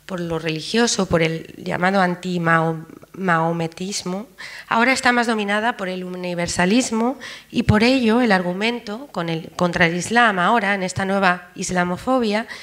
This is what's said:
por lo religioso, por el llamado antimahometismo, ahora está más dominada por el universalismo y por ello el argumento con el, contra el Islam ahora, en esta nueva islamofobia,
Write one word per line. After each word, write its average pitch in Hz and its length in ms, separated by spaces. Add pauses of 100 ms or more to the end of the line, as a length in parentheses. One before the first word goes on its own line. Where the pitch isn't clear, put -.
por 180 140
lo 165 180
religioso, 175 680
por 175 140
el 160 380
llamado 185 420
antimahometismo, 170 2250 (400)
ahora 240 240
está 247 200
más 240 140
dominada 214 500
por 190 120
el 185 160
universalismo 185 1120 (320)
y 233 140
por 208 180
ello 240 400
el 226 100
argumento 214 760
con 170 180
el, 160 280
contra 175 300
el 170 100
Islam 220 420
ahora, 202 360
en 190 100
esta 190 200
nueva 190 520
islamofobia, 202 920 (160)